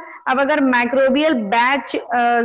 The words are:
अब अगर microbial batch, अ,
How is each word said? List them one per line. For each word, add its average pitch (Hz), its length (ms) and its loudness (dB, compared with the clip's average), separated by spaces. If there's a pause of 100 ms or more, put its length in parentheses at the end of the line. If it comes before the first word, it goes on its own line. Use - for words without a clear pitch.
(280)
अब 262 120 0
अगर 277 240 0
microbial 262 680 2
batch, 240 640 0
अ, - 120 -8 (380)